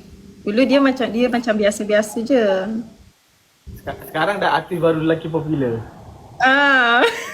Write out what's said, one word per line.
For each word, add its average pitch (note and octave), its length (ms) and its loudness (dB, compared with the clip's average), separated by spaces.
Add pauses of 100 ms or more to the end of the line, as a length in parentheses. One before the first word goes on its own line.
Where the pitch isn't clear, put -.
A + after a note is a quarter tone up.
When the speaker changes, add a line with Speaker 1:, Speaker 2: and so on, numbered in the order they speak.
(420)
Speaker 1:
Dulu G#3 220 0
dia C4 160 4
macam, C4 280 0
dia A#3 200 0
macam A#3+ 260 -2
biasa-biasa G#3 680 0
je. A#3+ 220 2 (1300)
Speaker 2:
Sek-, - 280 -12
sekarang E3+ 300 -2
dah D#3+ 180 0
artis D#3+ 200 -4
baru D#3+ 240 2
lelaki D#3+ 280 -2
popular. D3 520 -2 (600)
Speaker 1:
Ah. C4 600 4 (320)